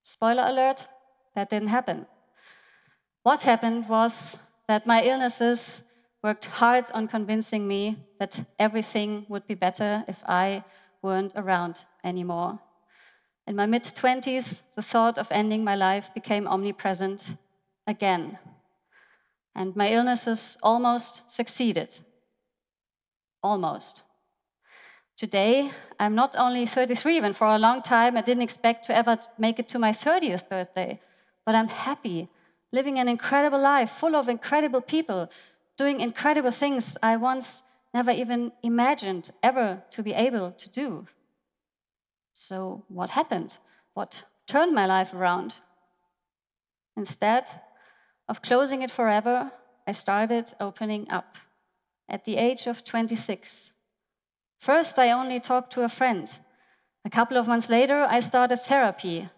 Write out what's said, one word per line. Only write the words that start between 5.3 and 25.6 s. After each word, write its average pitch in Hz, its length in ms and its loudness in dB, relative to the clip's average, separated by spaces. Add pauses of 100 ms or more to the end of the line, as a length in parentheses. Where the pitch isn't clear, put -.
worked 214 220 -4
hard 240 480 4
on 220 160 -4
convincing 214 580 -2
me 202 300 -2 (220)
that - 260 -6 (120)
everything 214 680 -2
would 202 180 -8
be - 80 -8
better 208 540 -2
if - 180 -12
I 196 380 0 (380)
weren't 190 340 -2
around 180 480 -2 (220)
anymore. 180 540 -4 (840)
In 202 120 -6
my 202 80 2
mid-twenties, 254 1000 -2 (140)
the 214 40 -8
thought 233 360 2
of - 120 -6
ending 214 360 0
my 202 100 0
life 196 380 0
became 208 340 -4
omnipresent 190 880 -4 (500)
again. 202 540 -2 (1120)
And 185 220 -6
my 202 140 2
illnesses 233 720 0
almost 240 680 0
succeeded. 226 680 -4 (1400)
Almost. 190 600 -2 (1120)
Today, 226 540 2 (280)